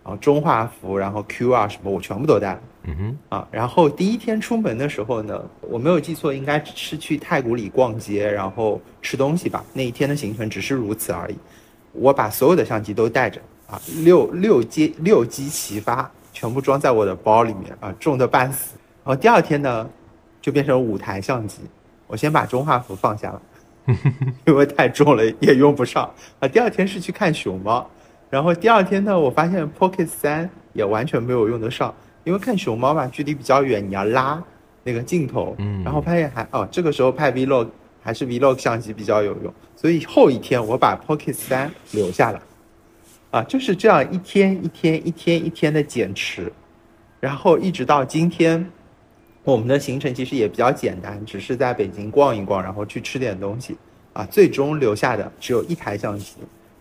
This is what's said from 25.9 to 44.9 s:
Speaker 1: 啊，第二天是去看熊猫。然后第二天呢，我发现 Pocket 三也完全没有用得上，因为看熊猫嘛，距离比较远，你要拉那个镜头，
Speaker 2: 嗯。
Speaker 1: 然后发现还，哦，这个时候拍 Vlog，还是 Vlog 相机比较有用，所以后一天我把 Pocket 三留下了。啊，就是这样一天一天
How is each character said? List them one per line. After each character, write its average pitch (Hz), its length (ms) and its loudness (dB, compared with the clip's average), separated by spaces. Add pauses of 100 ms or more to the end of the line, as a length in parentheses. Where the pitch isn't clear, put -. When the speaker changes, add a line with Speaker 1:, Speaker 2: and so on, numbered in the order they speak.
Speaker 1:
啊， 139 80 0
第 202 120 4
二 233 100 2
天 190 180 0
是 185 120 -6
去 180 120 -8
看 208 220 0
熊 92 260 -6
猫。 110 280 -2 (420)
然 135 140 0
后 175 100 4
第 170 160 2
二 214 140 6
天 196 200 0
呢， 196 160 2
我 147 100 4
发 156 200 0
现 175 180 -2 (100)
Pocket 185 300 0
三 156 420 -4 (240)
也 107 100 -2
完 107 220 0
全 139 160 -2
没 120 100 -4
有 117 160 2
用 113 140 -2
得 110 80 -4
上， 127 240 -4 (300)
因 170 100 -2
为 202 60 -2
看 214 180 -2
熊 113 200 -2
猫 131 180 2
嘛， 147 120 -2
距 143 160 -6
离 147 120 -4
比 127 80 -14
较 135 180 4
远， 107 260 0
你 95 60 -6
要 98 100 -2
拉 131 400 0 (400)
那 123 80 -4
个 117 100 -4
镜 147 260 -2
头， 101 320 -4
Speaker 2:
嗯。 101 240 -4
Speaker 1:
然 131 100 -4
后 151 80 0
发 170 140 0
现 156 180 2
还， 113 180 -4
哦， 104 200 -2
这 180 100 -2
个 156 100 2
时 135 120 0
候 127 80 6
拍 135 200 0
Vlog， 131 360 2 (340)
还 117 100 -8
是 131 140 -4
Vlog 127 320 2
相 113 240 -2
机 107 100 -10
比 104 140 -10
较 107 160 4
有 101 220 -2
用， - 100 -10 (220)
所 160 160 0
以 160 120 2
后 214 280 6
一 113 80 0
天 120 260 -2
我 117 100 -2
把 104 320 2
Pocket 147 260 -4
三 135 380 -4 (200)
留 92 200 -2
下 117 200 2
了。 92 100 -10 (880)
啊， 127 140 0
就 269 160 -2
是 208 160 -2
这 220 120 0
样 160 240 4
一 185 60 -4
天 190 480 2
一 - 20 -2
天 160 400 -2